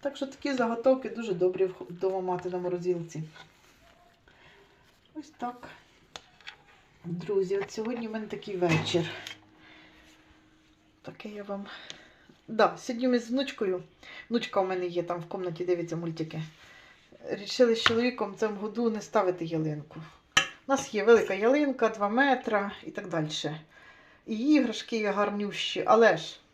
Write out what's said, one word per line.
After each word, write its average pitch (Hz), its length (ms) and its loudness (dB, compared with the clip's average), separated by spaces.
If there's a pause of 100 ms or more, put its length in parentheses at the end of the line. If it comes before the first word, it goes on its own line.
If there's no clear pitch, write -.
Так 277 160 -4
що 277 80 -2
такі 277 280 -4
заготовки 240 560 2
дуже 220 240 -4
добрі 180 320 2
в-, - 240 -6
вдома 190 320 -2
мати 180 280 -2
на 180 80 -4
морозилці. 175 680 -4 (1900)
Ось 302 220 -14
так. 247 300 -10 (1400)
Друзі, 190 520 0
от 202 140 -4
сьогодні 226 360 -4
в 214 40 -8
мене 214 160 -6
такий 196 300 -8
вечір. 165 480 2 (2000)
Таке - 280 -14
я 208 140 -12
вам, 202 220 -8 (840)
да, 220 300 4
сьогодні 240 300 -2
ми 247 120 6
з 226 100 -12
внучкою, 226 540 -2 (460)
внучка 220 320 0
у 185 40 4
мене 185 220 -2
є, 175 160 -2
там 175 160 -4
в 165 120 -12
кімнаті 180 340 -6
дивиться 170 300 0
мультики, 160 460 -6 (880)
рішили 226 460 2
з 226 60 -4
чоловіком 233 500 2
в 190 80 -16
цьому 208 200 -2
году 220 300 -2
не 214 120 -4
ставити 180 440 2
ялинку. 156 500 -4 (720)
У - 40 2
нас 269 220 -2
є 208 100 0
велика 214 300 6
ялинка, 254 560 2
два 202 200 -2
метри 233 600 2 (120)
і 165 80 -10
так 202 160 -8
далі. 165 200 -2 (1000)
І 220 80 -4
іграшки 240 640 2
є 208 140 0
гарнющі, 202 760 -2
але 220 300 8
ж - 220 -10 (140)